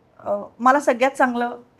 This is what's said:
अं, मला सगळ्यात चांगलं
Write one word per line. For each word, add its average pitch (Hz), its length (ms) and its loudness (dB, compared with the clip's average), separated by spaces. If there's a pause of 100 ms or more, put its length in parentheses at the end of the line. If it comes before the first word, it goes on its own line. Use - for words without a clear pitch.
(200)
अं, 202 300 -8 (100)
मला 262 200 4
सगळ्यात 262 320 0
चांगलं 240 460 -2 (220)